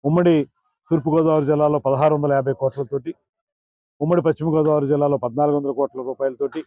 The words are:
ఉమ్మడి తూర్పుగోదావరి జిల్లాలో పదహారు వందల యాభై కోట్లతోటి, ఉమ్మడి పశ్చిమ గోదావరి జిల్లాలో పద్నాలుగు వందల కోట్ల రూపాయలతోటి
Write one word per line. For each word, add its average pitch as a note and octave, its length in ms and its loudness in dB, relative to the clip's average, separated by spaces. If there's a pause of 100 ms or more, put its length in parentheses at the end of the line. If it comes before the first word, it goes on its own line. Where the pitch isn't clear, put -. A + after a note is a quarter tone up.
ఉమ్మడి F3 260 4 (560)
తూర్పుగోదావరి D#3 600 2
జిల్లాలో D3 360 2
పదహారు C#3 300 2
వందల D3 220 0
యాభై C3+ 240 -2
కోట్లతోటి, C3+ 500 -6 (920)
ఉమ్మడి E3+ 220 2
పశ్చిమ D#3 300 -2
గోదావరి D3+ 360 2
జిల్లాలో C#3+ 320 0
పద్నాలుగు C#3+ 340 0
వందల C#3 200 -4
కోట్ల C3+ 320 -4
రూపాయలతోటి C3+ 560 -6